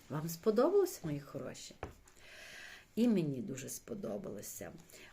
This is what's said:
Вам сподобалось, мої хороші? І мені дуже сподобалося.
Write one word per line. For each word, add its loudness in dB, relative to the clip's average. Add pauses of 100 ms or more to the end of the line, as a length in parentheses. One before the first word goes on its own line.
Вам -2
сподобалось, 4
мої 0
хороші? -10 (1200)
І 6
мені 4
дуже -6
сподобалося. -8 (420)